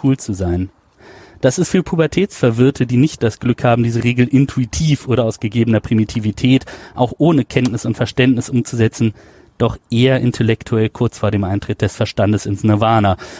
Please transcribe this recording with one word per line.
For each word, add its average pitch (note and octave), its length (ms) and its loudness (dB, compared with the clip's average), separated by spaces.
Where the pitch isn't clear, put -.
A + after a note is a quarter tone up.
cool C3+ 140 2
zu - 180 -6
sein. F2+ 360 -2
Das C3 180 2
ist F3+ 120 -2
für F#3 120 2
Pubertätsverwirrte, C3+ 1040 0
die A#2+ 100 0
nicht C#3 260 0
das A#2 180 -2
Glück A#2+ 220 -2
haben, A#2+ 220 2
diese A#2 200 -2
Regel A#2+ 220 2
intuitiv C3+ 800 0
oder A#2+ 180 0
aus A2+ 140 -2
gegebener A2+ 420 0
Primitivität, A2 840 0
auch B2 240 -2
ohne D3 260 4
Kenntnis B2 400 -2
und A#2 120 -4
Verständnis B2+ 520 0
umzusetzen, A2+ 640 0
doch A2+ 220 -2
eher B2+ 300 2
intellektuell A2+ 680 0
kurz - 300 -4
vor G#2 120 -2
dem G2+ 140 0
Eintritt G2 360 -4
des G#2 140 -2
Verstandes G#2+ 500 -2
ins G2+ 200 -4
Nirvana. G#2+ 520 2